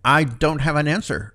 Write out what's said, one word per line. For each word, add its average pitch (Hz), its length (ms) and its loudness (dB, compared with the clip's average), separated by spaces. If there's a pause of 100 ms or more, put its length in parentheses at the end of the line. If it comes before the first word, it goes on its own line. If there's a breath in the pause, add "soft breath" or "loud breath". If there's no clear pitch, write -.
I 151 200 4
don't 151 340 -2
have 147 180 -2
an 147 100 0
answer 151 480 -4